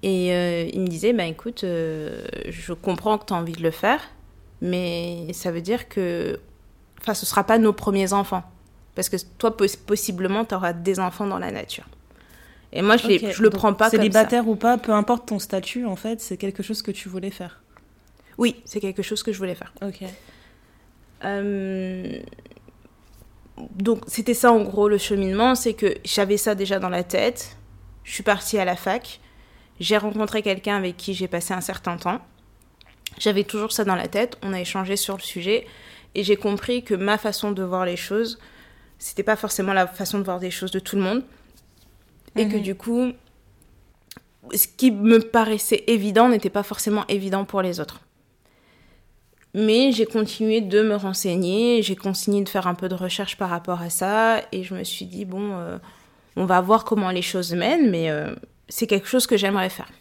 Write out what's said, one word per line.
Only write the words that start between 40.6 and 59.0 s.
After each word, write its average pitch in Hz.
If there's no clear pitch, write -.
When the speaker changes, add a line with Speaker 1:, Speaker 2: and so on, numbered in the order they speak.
Speaker 1:
de 190
tout -
le 202
monde. 208
Et 226
que 208
Speaker 2:
Mhm. 202
Speaker 1:
du 190
coup, 240
ce -
qui -
me 220
paraissait 220
évident 220
n'était 208
pas 202
forcément 208
évident 196
pour 196
les 175
autres. -
Mais 220
j'ai 226
continué 220
de 202
me 214
renseigner, 196
j'ai 190
continué 202
de 190
faire 185
un 180
peu 185
de 185
recherche 185
par 185
rapport 175
à 170
ça, 220
et 185
je 185
me 180
suis 185
dit, « 190
Bon, 196
euh, 175
on 180
va 180
voir 220
comment 196
les 180
choses 180
mènent, 240
mais, 165
euh, 151
c'est -
quelque 196